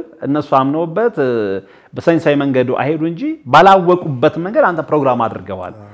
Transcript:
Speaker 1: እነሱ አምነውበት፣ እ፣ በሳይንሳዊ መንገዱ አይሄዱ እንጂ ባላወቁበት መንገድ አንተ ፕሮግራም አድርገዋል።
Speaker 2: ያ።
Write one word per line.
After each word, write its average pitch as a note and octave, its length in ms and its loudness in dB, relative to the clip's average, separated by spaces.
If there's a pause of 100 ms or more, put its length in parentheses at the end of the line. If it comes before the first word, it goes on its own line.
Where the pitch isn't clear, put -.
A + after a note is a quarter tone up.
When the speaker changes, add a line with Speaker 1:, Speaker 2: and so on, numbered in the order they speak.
(220)
Speaker 1:
እነሱ C#3+ 320 -4
አምነውበት፣ D#3+ 640 0
እ፣ B2+ 140 0 (640)
በሳይንሳዊ D3+ 420 2
መንገዱ C3 380 0
አይሄዱ D3+ 300 -2
እንጂ E3+ 180 -6 (280)
ባላወቁበት E3+ 880 4
መንገድ A3 260 0
አንተ F3 180 -2
ፕሮግራም C3+ 400 0
አድርገዋል። F#2 540 -8
Speaker 2:
ያ። - 160 -20